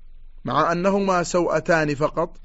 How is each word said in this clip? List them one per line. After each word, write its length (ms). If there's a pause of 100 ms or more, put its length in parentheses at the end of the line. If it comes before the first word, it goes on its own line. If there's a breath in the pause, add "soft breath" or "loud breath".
(460)
مع 260
أنهما 520
سوأتان 720
فقط؟" 500